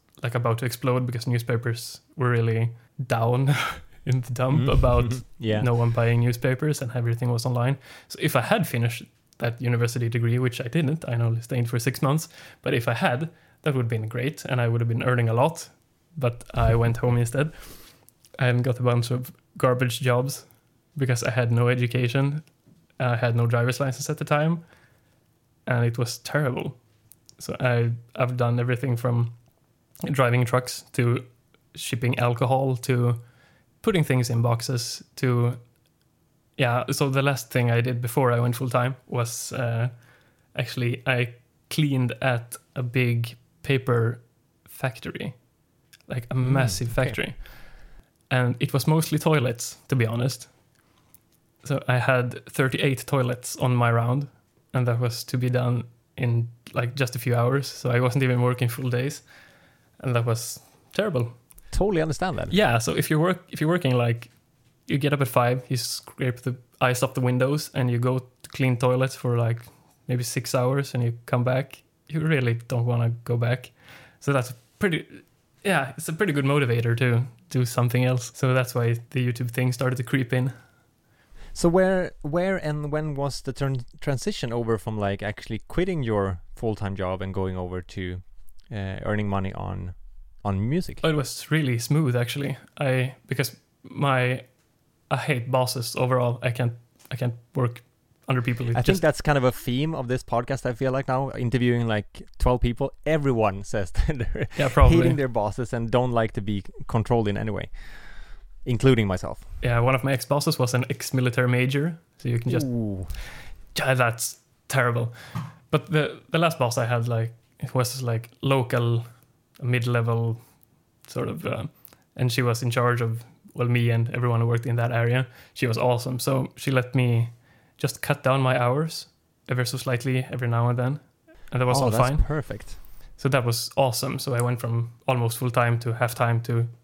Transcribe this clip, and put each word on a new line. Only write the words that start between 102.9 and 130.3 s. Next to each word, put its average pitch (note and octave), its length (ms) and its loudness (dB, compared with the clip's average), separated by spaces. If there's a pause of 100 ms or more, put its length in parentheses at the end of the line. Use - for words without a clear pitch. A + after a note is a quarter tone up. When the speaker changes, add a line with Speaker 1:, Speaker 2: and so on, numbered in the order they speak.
Speaker 2:
everyone A#2 580 2
says G2+ 280 -2
<laughs> - 160 2
that C3+ 100 0
they're - 300 -2 (100)
Speaker 1:
Yeah, C#3 100 2
probably. D3 300 10
Speaker 2:
hating E3 180 6
their C3+ 140 0
bosses A2 420 -2
and A#2 180 -2
don't B2 220 4
like A2+ 220 2
to - 80 -4
be G2+ 220 -2 (240)
controlled A2+ 420 2
in G2+ 80 -2
any A2 140 -4
way, - 180 -6 (960)
including B2 400 4
myself. - 400 -4 (160)
Speaker 1:
Yeah, A#2+ 180 2
one B2+ 140 4
of B2 100 0
my C3+ 80 0
ex-bosses C#3+ 460 0
was B2 160 0
an B2+ 160 2
ex-military B2 580 0
major, C3+ 520 0 (180)
so B2+ 120 -6
you A#2 100 0
can A#2 120 -2
just A#2+ 140 2
Speaker 2:
Ooh. G#2+ 400 -2 (720)
Speaker 1:
Yeah, C3 160 2
that's A#2+ 460 0 (300)
terrible. A#2 440 0 (560)
But D3+ 220 -2
the, D3+ 280 0 (120)
the D#3+ 80 2
last E3 180 2
boss A#2+ 220 0
I A#2+ 80 0
had, A#2+ 200 0
like, A2+ 240 0 (280)
it - 160 -8
was, B2 260 0
like, A#2 300 -4 (100)
local, A#2+ 640 0 (560)
mid-level A#2 800 0 (640)
sort - 200 -6
of, - 180 -8
uh, - 200 -4 (500)
and B2 160 0
she C3 100 0
was A#2+ 220 0
in A#2+ 80 0
charge A#2+ 300 2
of, A2+ 220 -2 (300)
well, B2 140 -2
me A#2+ 220 2
and A#2 260 2
everyone A#2+ 260 0
who A#2 60 2
worked A#2 180 0
in A#2+ 120 0
that A#2+ 140 0
area. A#2+ 360 2 (260)
She - 140 -2
was A#2 100 0
awesome. B2 420 0
So C3+ 360 0
she - 160 -4
let B2 240 0
me A#2 340 2 (480)
just - 240 -4
cut - 220 -2
down C3+ 180 4
my B2+ 180 2
hours C#3 480 -2 (420)
ever B2 160 0
so B2 120 -4
slightly B2+ 540 -2